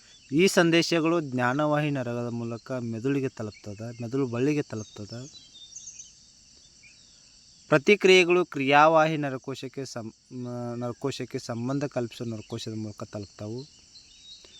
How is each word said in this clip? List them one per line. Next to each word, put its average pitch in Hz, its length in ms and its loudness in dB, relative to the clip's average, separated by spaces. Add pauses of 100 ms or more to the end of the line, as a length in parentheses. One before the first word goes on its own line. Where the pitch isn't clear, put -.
(320)
ಈ 170 140 4
ಸಂದೇಶಗಳು 170 720 4
ಜ್ಞಾನವಾಹಿ 147 720 0
ನರಗಳ 120 380 -4
ಮೂಲಕ 117 440 -8
ಮೆದುಳಿಗೆ 127 560 -4
ತಲುಪ್ತದೆ, 110 720 -12
ಮೆದುಳು 131 240 -2
ಬಳ್ಳಿಗೆ 135 360 0
ತಲುಪ್ತದೆ. 113 840 -12 (2250)
ಪ್ರತಿಕ್ರಿಯೆಗಳು 180 760 6
ಕ್ರಿಯಾವಾಹಿ 156 720 4
ನರಕೋಶಕ್ಕೆ 135 680 -6
ಸಂ-, 113 300 -12 (600)
ನರಕೋಶಕ್ಕೆ 123 640 -6
ಸಂಬಂಧ 127 460 -4
ಕಲ್ಪಿಸುವ 123 420 -6
ನರಕೋಶದ 113 480 -8
ಮೂಲಕ 107 280 -10
ತಲುಪ್ತಾವು. 107 840 -12 (720)